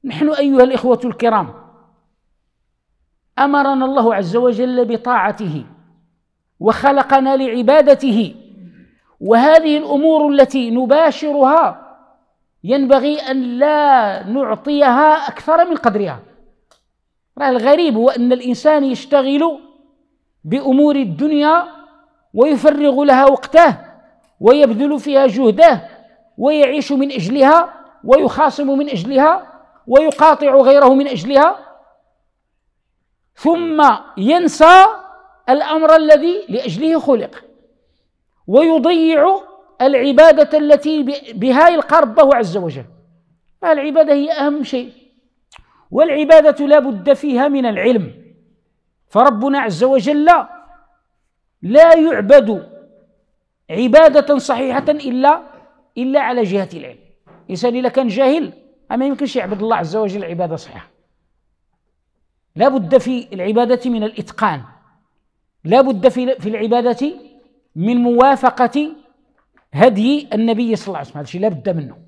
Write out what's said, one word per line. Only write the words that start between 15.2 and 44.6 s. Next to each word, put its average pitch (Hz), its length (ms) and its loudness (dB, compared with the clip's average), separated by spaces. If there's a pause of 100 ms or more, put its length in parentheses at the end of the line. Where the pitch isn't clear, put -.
أكثر 339 420 -2
من 311 60 -4
قدرها. 190 460 -4 (1160)
راه 277 100 -2
الغريب 269 480 0
هو 240 140 0
أن 240 220 -2
الإنسان 247 520 -2
يشتغل 277 760 -2 (840)
بأمور 277 520 0
الدنيا 294 680 -2 (680)
ويفرغ 285 720 0
لها 269 200 4
وقته 277 540 2 (640)
ويبذل 269 600 2
فيها 277 260 0
جهده 240 640 2 (500)
ويعيش 285 540 0
من 277 200 -4
أجلها 269 640 2 (300)
ويخاصم 277 720 0
من 294 100 -6
أجلها 269 720 -2 (240)
ويقاطع 294 720 2
غيره 269 380 6
من 277 140 0
أجلها، 269 480 0 (1800)
ثم 330 480 -2 (340)
ينسى 339 720 4 (600)
الأمر 311 480 2
الذي 320 520 2
لأجله 254 520 -4
خلق، - 440 -4 (1040)
ويضيع 320 920 2 (400)
العبادة 285 800 4
التي 294 440 0
ب-، 277 360 -10
بها 262 300 2
يلقى 320 320 0
ربه 269 360 2
عز 202 200 -4
وجل. 143 280 -10 (800)
فالعبادة 302 500 0
هي 285 200 -2
أهم 294 320 -4